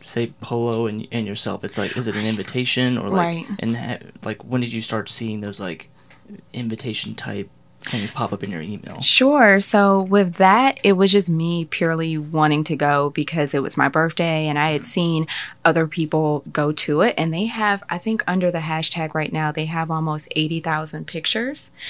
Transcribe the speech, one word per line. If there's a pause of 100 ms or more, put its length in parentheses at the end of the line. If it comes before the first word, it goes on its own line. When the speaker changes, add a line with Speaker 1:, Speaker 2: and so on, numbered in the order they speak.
Speaker 1:
say,
Polo
and,
and
yourself?
It's
like,
is
it
an
invitation
or,
like, (180)
Speaker 2:
Right. (140)
Speaker 1:
and
ha-, (260)
like,
when
did
you
start
seeing
those,
like, (640)
invitation
type (320)
things
pop
up
in
your
email?
Speaker 2:
Sure.
So
with
that,
it
was
just
me
purely
wanting
to
go
because
it
was
my
birthday
and
I
had
seen (360)
other
people
go
to
it.
And
they
have,
I
think
under
the
hashtag
right
now,
they
have
almost
eighty
thousand
pictures. (200)